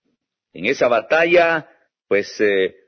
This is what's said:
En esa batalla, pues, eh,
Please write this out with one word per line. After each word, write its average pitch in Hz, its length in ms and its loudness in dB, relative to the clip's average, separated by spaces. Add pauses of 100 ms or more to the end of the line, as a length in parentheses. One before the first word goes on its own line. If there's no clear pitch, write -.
(520)
En 90 140 -8
esa 135 200 0
batalla, 165 840 0 (380)
pues, - 340 -2
eh, 98 360 0 (120)